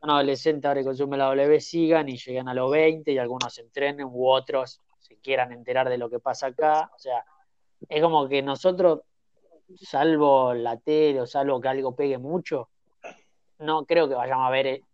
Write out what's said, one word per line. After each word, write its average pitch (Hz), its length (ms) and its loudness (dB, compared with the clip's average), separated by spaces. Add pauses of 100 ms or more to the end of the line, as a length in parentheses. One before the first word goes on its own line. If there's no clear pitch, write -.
son 151 80 -4
adolescentes 143 580 2
ahora 139 140 0
y - 20 -2
consumen 139 360 -4
la 139 60 2
W 135 180 2
W 147 120 4
E 143 60 4
sigan 160 480 0
y 123 80 -10
lleguen 127 320 -8
a 127 40 -6
los 127 160 0
veinte 156 440 2
y 135 60 0
algunos 123 340 -6
se - 80 -20
entrenen 143 500 -6
u 123 160 -2
otros 131 540 0 (180)
se - 180 -20
quieran 127 360 -2
enterar 127 340 -2
de 123 100 0
lo 120 120 -6
que 120 100 -6
pasa 135 280 -6
acá. 156 460 0
O - 60 -20
sea, 123 240 -6 (640)
es 151 140 -2
como 156 260 2
que 139 140 0
nosotros, 165 600 2 (800)
salvo 143 720 2
la 117 240 -4
tele 151 440 2
o 120 60 -4
salvo 139 340 -2
que 135 60 -4
algo 131 280 -2
pegue 139 220 -2
mucho, 143 520 -6 (920)
no 156 260 -2
creo 165 240 2
que 135 60 -2
vayamos 127 320 0
a 127 40 0
ver 135 160 2
el, 131 160 -6 (100)